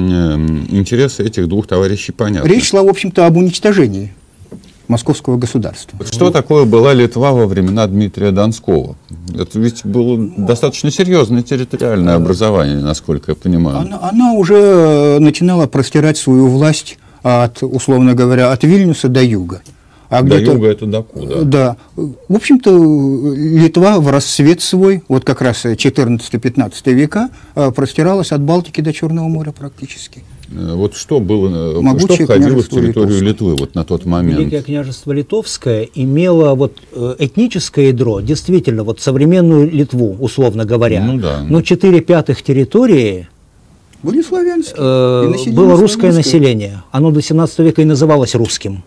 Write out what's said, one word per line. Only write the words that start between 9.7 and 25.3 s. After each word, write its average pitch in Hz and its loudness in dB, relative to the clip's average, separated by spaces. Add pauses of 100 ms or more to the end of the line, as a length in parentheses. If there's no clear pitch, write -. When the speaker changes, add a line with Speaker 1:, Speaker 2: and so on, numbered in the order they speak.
Speaker 1:
было 120 -2 (220)
достаточно 120 -2
серьёзное 143 0
территориальное 117 -2
образование, 87 0
насколько 76 -6
я - -2
понимаю. 82 -2
Speaker 2:
Она, 196 -8 (120)
она 233 2
уже, 202 2
э, 156 4
начинала 160 2
простирать 151 0
свою 131 2
власть 151 0 (240)
от, 120 0
условно 127 2
говоря, 123 2
от 131 -2
Вильнюса 170 2
до 131 2
юга. 90 -2 (500)
А 123 2
Speaker 1:
До 101 4
Speaker 2:
где-то 104 2
Speaker 1:
юга 110 2
это 107 -2
докуда? 113 -6
Speaker 2:
Да. 131 0 (200)
В 151 -6
общем-то, 151 2
Литва 160 2
в 147 2
расцвет 143 2
свой, 190 0
вот 131 0
как - -2